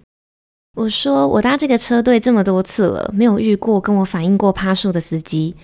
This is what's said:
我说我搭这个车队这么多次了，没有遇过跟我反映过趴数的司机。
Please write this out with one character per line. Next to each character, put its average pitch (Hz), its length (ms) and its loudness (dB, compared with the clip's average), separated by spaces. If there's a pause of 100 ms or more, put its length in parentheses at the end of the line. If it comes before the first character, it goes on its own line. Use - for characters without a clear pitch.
(760)
我 220 100 -2
说 277 400 0
我 220 140 2
搭 254 160 0
这 294 100 -2
个 247 100 4
车 240 240 0
队 233 200 2
这 247 100 0
么 220 100 4
多 190 220 0
次 - 200 -2
了， - 300 -2
没 214 120 2
有 214 120 4
遇 220 200 2
过 202 240 0
跟 208 120 -2
我 190 120 2
反 170 180 -6
映 196 140 2
过 202 160 2
趴 190 200 -2
数 190 200 -2
的 170 80 -2
司 160 180 -6
机。 156 340 -4 (100)